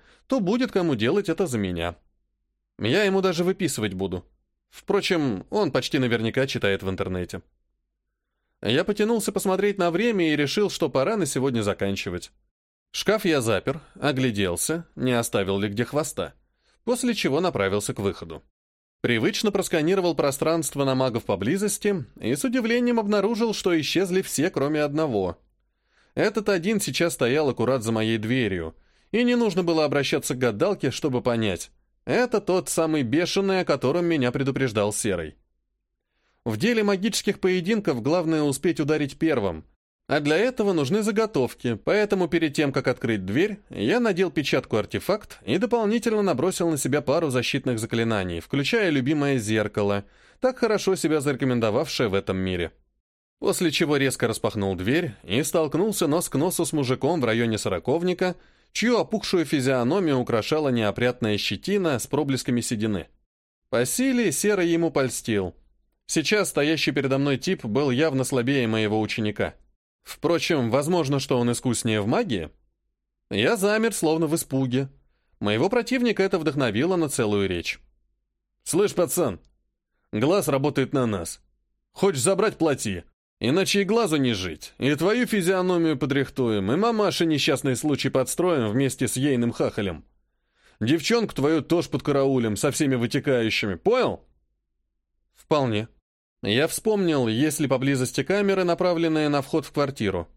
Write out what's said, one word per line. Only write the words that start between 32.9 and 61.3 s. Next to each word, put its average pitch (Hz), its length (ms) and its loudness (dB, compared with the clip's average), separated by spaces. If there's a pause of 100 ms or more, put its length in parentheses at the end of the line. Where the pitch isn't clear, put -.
бешеный, 180 580 0
о 165 40 -2
котором 151 400 0
меня 139 260 2
предупреждал 127 640 0
Серый. 85 420 -4 (1080)
В 110 120 -4
деле 220 260 2
магических 202 560 -2
поединков 185 640 0
главное 160 420 0
успеть 147 360 0
ударить 147 380 -2
первым, 104 480 0 (420)
а 147 120 2
для 151 180 2
этого 214 360 0
нужны 160 280 0
заготовки, 202 760 0
поэтому 196 520 0
перед 160 260 0
тем, 143 200 2
как 135 160 0
открыть 110 360 0
дверь, 175 340 0 (100)
я 139 320 0
надел 190 280 2
печатку-артефакт 143 1160 -2
и 131 120 0
дополнительно 220 640 0
набросил 175 480 0
на 156 80 0
себя 139 240 0
пару 151 280 0
защитных 127 500 -2
заклинаний, 107 640 -2
включая 175 480 0
любимое 143 480 0
зеркало, 104 640 0 (380)
так 254 180 0
хорошо 208 360 2
себя 156 260 0
зарекомендовавшее 127 880 0
в 95 40 -4
этом 95 240 -2
мире. 90 360 -2 (720)
После 185 280 0
чего 147 260 2
резко 127 320 0
распахнул 101 440 -2
дверь 123 480 -2
и 120 220 -2
столкнулся 165 640 0
нос 147 220 0
к - 60 -4
носу 170 300 0
с - 60 -6
мужиком 143 480 0
в 123 60 0
районе 113 320 2
сороковника, 170 800 -2 (340)
чью 233 260 0
опухшую 180 460 0
физиономию 135 720 2
украшала 123 520 0
неопрятная 113 680 0